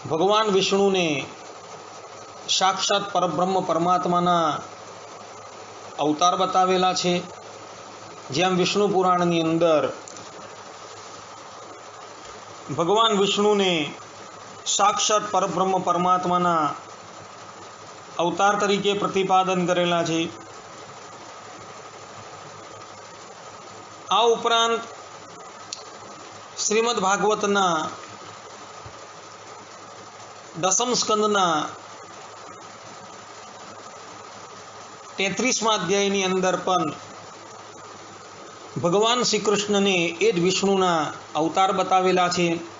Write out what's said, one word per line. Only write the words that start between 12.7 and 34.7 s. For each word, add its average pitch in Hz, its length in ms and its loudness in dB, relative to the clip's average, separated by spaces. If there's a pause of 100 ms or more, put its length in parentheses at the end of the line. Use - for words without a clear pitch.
ભગવાન 196 440 4
વિષ્ણુને 202 560 4 (960)
સાક્ષાત 208 600 4
પરબ્રહ્મ 185 520 2
પરમાત્માના 180 840 4 (1500)
અવતાર 175 400 4
તરીકે 202 380 2
પ્રતિપાદન 190 720 2
કરેલા 175 380 4
છે. 165 160 0 (4000)
આ 202 180 6
ઉપરાંત 226 520 4 (1800)
શ્રીમદ 226 420 2
ભાગવતના 202 720 4 (2750)
દસમ 190 380 2
સ્કંદના 208 600 4 (3500)